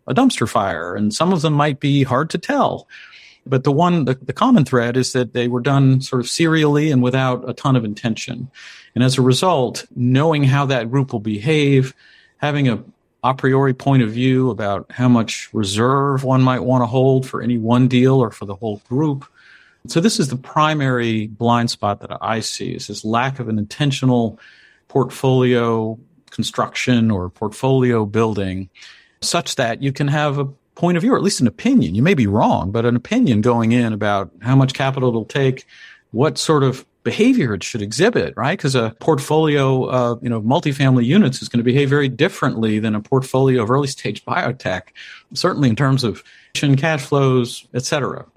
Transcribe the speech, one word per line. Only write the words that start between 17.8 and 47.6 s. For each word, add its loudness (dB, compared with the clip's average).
deal 4
or 0
for -16
the -10
whole -8
group. -4
So -2
this 0
is 0
the -4
primary 0
blind 0
spot -4
that -18
I -2
see, -8
is -12
this -12
lack -2
of -8
an -2
intentional -2
portfolio 0
construction -2
or -2
portfolio 0
building -2
such -4
that -2
you -2
can -2
have 0
a -2
point 0
of 0
view, 2
or 4
at -2
least -2
an 4
opinion. 0
You 0
may 4
be 2
wrong, 2
but -2
an 2
opinion 2
going 2
in 2
about -2
how 2
much 4
capital -2
it'll -4
take, -2
what 0
sort 2
of -2
behavior 2
it -4
should -8
exhibit, 0
right? -2
'Cause -2
a 0
portfolio, 2
uh, 0
you -6
know, -2
multifamily 2
units 2
is -12
gonna 0
behave 2
very 2
differently -2
than -2
a -2
portfolio 2
of -2
early 0
stage -10
biotech, -4
certainly 0
in 2
terms 0
of -6
cash 0
flows, 0